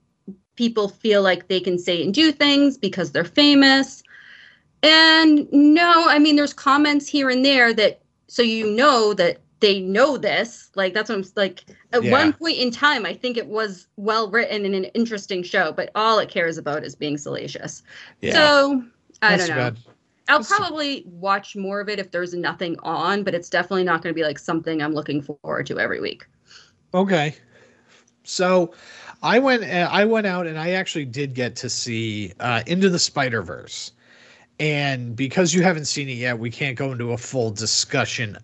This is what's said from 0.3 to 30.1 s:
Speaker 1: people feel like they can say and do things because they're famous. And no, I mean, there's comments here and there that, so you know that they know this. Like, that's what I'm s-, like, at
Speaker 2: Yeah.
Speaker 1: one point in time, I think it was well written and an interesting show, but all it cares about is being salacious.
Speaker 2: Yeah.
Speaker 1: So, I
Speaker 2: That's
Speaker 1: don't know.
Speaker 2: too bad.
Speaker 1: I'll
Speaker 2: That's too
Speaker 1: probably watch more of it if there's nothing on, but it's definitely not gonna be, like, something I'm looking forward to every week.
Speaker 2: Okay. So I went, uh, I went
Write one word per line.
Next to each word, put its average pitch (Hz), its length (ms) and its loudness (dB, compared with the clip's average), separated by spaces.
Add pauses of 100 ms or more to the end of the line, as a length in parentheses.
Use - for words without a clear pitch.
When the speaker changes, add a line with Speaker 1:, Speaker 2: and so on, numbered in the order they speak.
Speaker 1:
people 226 340 -2
feel 208 320 2
like 180 260 0
they 185 120 0
can 180 200 -2
say 175 240 -2
and 190 100 -2
do 311 180 4
things 285 460 2
because 185 340 -4
they're 156 120 -2
famous. 277 800 4 (800)
And 320 680 6
no, 330 560 6
I 294 120 4
mean, 302 160 6
there's 294 180 2
comments 294 540 2
here 277 220 0
and 254 140 0
there 254 300 4
that, 214 260 2 (280)
so - 140 -2
you 220 300 0
know 226 440 4
that 175 240 0 (200)
they 202 220 2
know 226 360 2
this. 190 580 -4
Like, 190 180 -2
that's 220 160 -4
what 226 60 -4
I'm 196 60 -4
s-, 190 140 -16
like, 196 300 -4 (260)
at 233 120 2
Speaker 2:
Yeah. 240 80 2
Speaker 1:
one 302 220 4
point 320 240 -6
in 247 140 0
time, 262 340 0
I 170 80 -6
think 247 240 -6
it 214 100 -6
was 208 400 -6 (100)
well 214 320 -2
written 208 360 -2
and 196 100 -2
an 190 100 -4
interesting 208 580 -4
show, 175 300 -2
but - 220 -6
all 214 240 2
it - 100 -2
cares 165 280 -4
about 147 280 -6
is 143 100 -14
being 147 220 -6
salacious. 143 680 -10 (380)
Speaker 2:
Yeah. - 120 -2
Speaker 1:
So, 285 500 4 (380)
I 208 140 4
Speaker 2:
That's 185 120 0
Speaker 1:
don't 156 100 -2
know. 123 120 -2
Speaker 2:
too 113 60 -8
bad. - 20 -16 (520)
Speaker 1:
I'll 294 100 4
Speaker 2:
That's - 100 -6
too 392 60 2
Speaker 1:
probably 302 520 -4
watch 196 500 -4
more 196 240 -6
of 196 80 -8
it 208 100 -6
if 190 120 -10
there's 175 220 -6
nothing 170 500 -6
on, 170 400 -2
but 190 120 -4
it's 175 140 -10
definitely 180 340 -2
not 165 180 -2
gonna 165 120 -6
be, 160 100 -4
like, 151 160 -4
something 165 420 -6
I'm 151 120 -4
looking 147 280 -4
forward 139 460 -10
to - 120 -8
every 95 200 -4
week. - 260 -10 (680)
Speaker 2:
Okay. 180 420 0 (880)
So 180 500 0 (500)
I 185 160 4
went, 254 240 2
uh, 170 280 -2
I 190 140 2
went 220 220 0